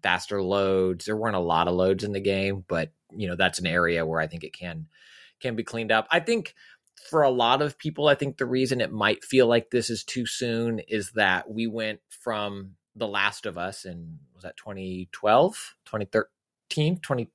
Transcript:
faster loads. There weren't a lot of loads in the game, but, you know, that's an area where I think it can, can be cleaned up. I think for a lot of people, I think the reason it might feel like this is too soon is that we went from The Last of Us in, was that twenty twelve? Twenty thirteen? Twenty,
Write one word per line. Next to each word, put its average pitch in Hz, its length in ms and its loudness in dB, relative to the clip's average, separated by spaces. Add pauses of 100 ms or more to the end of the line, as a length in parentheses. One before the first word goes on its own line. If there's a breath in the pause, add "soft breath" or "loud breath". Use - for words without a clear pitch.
faster 95 360 -2
loads. 95 640 0
There 107 100 -2
weren't 107 180 -2
a 92 60 0
lot 85 260 2
of 90 80 0
loads 95 300 2
in 104 80 -4
the 98 80 -4
game, 98 480 -2
but, 80 240 -2 (200)
you 104 140 -6
know, 87 80 -4
that's 90 240 0
an 90 80 -4
area 85 400 2
where 80 140 -2
I 80 80 -2
think 80 160 -12
it 78 80 -14
can, 120 340 -12 (540 soft breath)
can 120 160 -4
be 113 80 -4
cleaned 113 260 -4
up. 110 220 4
I 170 80 4
think 226 340 -2 (560 soft breath)
for 156 120 4
a 135 80 6
lot 123 300 4
of 147 160 -2
people, 156 300 -2
I 143 80 8
think 139 220 -2
the 131 100 -2
reason 127 340 0
it 98 120 -2
might 107 320 0
feel 127 240 6
like 117 220 4
this 120 200 0
is 110 140 -4
too 120 220 -6
soon 117 520 -2
is 104 340 -4
that 95 380 2
we 113 160 -4
went 107 320 -6 (100)
from 101 680 -6 (180)
The 107 140 -6
Last 101 380 -2
of 87 120 -6
Us 92 260 -8
in, 85 340 -14 (140)
was 95 120 -20
that - 120 -16
twenty 92 540 -10
twelve? 135 640 4 (120)
Twenty 107 180 -6
thirteen? - 960 -2
Twenty, 123 340 -4